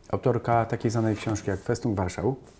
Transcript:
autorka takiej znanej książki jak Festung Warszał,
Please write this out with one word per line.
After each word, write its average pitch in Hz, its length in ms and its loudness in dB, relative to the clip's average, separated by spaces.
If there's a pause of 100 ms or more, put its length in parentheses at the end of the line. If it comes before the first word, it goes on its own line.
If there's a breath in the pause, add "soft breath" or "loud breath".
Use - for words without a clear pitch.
(120)
autorka 117 540 2
takiej 113 260 -2
znanej 110 240 2
książki 101 340 -4
jak 95 100 -2
Festung 117 360 -2
Warszał, 98 400 0 (240)